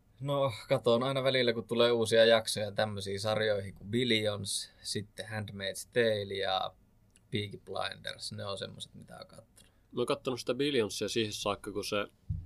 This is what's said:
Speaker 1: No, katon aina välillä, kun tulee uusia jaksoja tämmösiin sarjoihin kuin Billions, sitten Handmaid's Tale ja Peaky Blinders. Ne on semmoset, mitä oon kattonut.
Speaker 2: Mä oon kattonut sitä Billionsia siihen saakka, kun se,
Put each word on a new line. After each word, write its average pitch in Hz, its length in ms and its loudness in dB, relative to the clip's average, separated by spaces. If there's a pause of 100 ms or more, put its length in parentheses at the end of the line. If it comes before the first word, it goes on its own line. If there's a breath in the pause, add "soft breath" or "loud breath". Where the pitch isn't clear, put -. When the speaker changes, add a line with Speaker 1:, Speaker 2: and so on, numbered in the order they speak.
(200)
Speaker 1:
No, 139 320 0 (180)
katon 120 340 4
aina 135 200 0
välillä, 127 300 4
kun 113 140 -4
tulee 120 240 4
uusia 113 340 6
jaksoja 110 460 4
tämmösiin 101 480 -2
sarjoihin 107 540 0
kuin 95 160 -14
Billions, 107 840 0 (120)
sitten 101 420 -8
Handmaid's 101 680 -6
Tale 107 400 2
ja 95 400 -2 (580)
Peaky 104 340 -4
Blinders. 98 680 -8
Ne 107 140 -10
on 98 120 -6
semmoset, 101 360 -12
mitä - 240 -18
oon - 100 -16
kattonut. - 380 -20 (260 soft breath)
Speaker 2:
Mä 123 100 -4
oon 120 40 2
kattonut 135 340 -4
sitä - 140 -4
Billionsia 123 560 0
siihen 107 240 0
saakka, 101 380 -4
kun 98 140 -6
se, 104 220 -2 (380)